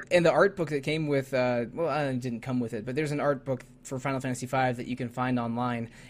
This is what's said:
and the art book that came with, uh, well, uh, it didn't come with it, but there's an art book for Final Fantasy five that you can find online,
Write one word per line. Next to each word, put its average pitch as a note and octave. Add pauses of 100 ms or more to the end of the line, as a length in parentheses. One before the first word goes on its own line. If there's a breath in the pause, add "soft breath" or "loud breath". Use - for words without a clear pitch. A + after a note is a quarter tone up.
(100)
and E3+
the D#3
art F#3+
book D#3+
that C#3+
came D#3
with, C#3
uh, B2
well, E3
uh, C#3+
it B2+
didn't A#2+
come B2+
with A#2+
it, G#2+
but C3
there's D3+
an D3
art C#3
book C3 (200)
for C3
Final C3+
Fantasy C3
five C3
that -
you B2
can B2
find B2+
online, A#2 (220 loud breath)